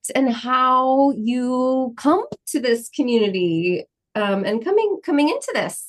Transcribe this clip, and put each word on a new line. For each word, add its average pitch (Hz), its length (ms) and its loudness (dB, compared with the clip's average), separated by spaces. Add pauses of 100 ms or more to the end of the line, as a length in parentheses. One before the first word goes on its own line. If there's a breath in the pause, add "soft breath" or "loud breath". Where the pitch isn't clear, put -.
(160)
and 262 180 2
how 254 760 2
you 254 880 -2
come 349 280 2 (220)
to 302 120 -4
this 233 300 -2
community, 185 960 0 (300)
um, 196 300 0
and 220 180 -2
coming, 415 420 0
coming 294 240 2
into 523 240 -4
this, - 360 -6